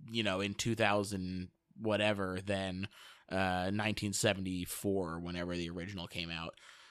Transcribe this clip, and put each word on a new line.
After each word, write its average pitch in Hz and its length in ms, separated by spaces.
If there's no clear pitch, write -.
you 113 100
know, 98 200
in 101 120
two 113 220
thousand 98 720
whatever 104 640
than, 95 420
uh, 92 420
nineteen 104 400
seventy-four, 95 1080
whenever 87 340
the 85 160
original 87 340
came 85 240
out. 82 240